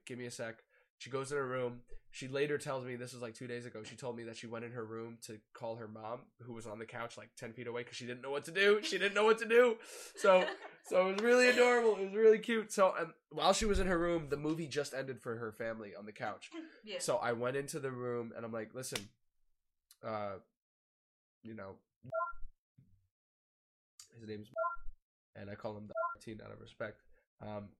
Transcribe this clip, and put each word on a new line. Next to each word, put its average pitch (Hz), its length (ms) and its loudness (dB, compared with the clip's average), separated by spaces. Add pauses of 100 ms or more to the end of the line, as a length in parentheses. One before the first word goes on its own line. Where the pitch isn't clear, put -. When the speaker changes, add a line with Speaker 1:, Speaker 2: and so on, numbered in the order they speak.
Speaker 1:
give 120 140 -10
me 123 60 -8
a 120 60 -10
sec." 113 260 -8 (420)
She 123 100 -14
goes 135 220 -4
in 147 60 -2
her 135 100 -2
room. 123 320 -4 (320)
She - 160 -10
later 143 300 0
tells 135 260 -4
me, 123 140 -8
this 123 160 -10
was, 120 80 -12
like, 113 140 -10
two 127 120 -10
days 120 180 -8
ago, 110 180 -12
she - 120 -14
told 120 220 -8
me 117 60 -10
that 113 120 -10
she - 120 -14
went 117 180 -8
in 117 60 -10
her 120 120 -8
room 113 340 -10 (100)
to 107 120 -12 (140)
call 113 240 -8
her 113 100 -10
mom, 110 340 -10 (200)
who 120 120 -14
was 113 140 -12
on 107 120 -10
the 113 60 -10
couch, 120 320 -8
like, 113 200 -18
ten 113 160 -12
feet 120 140 -10
away 120 180 -6
'cause - 100 -16
she 127 100 -10
didn't 123 160 -10
know 135 100 -6
what 143 140 -4
to 165 60 -12
do. 202 320 4
She 202 140 -2
didn't 196 160 0
know 202 100 4
what 220 140 8
to 226 80 -4
do. 233 320 8 (400)
So, 185 280 8 (200)
Speaker 2:
<laughs> - 240 -18
Speaker 1:
so 185 180 6
it 196 60 0
was 202 100 -2
really 247 240 8
adorable. 240 500 6
It 196 100 -4
was 196 80 -6
really 220 240 10
cute. 220 340 -2
So, 190 260 6
um, 165 140 -4 (160)
while 156 240 6
she 208 100 2
was 202 160 4
in 185 80 4
her 185 100 4
room, 170 320 2
the 143 60 0
movie 156 320 -2
just 135 260 -4
ended 131 280 -6
for 117 160 -6
her 113 160 -8
family 110 420 -8
on 104 100 -14
the 107 60 -14
couch. 104 380 -8 (340)
Speaker 2:
Yeah. 196 160 -8
Speaker 1:
So 147 180 0
I 120 140 2
went 120 240 2
into 143 240 -2
the 135 120 -2
room, 120 440 -4
and 113 80 -8
I'm 113 80 -6
like, 110 220 -6
"Listen, 113 340 -8 (960)
uh, 104 360 -4 (1040)
you 113 100 -12
know, 98 220 -12 (2500)
his 110 80 -16
name's," 107 220 -10 (840)
and 101 140 -12
I 101 60 -10
call 107 220 -10
him 107 100 -14
the 101 60 -16 (220)
Martine 110 300 -14
out 107 60 -16
of 107 80 -18
respect. 110 420 -12 (400)
Um, 104 280 -10 (100)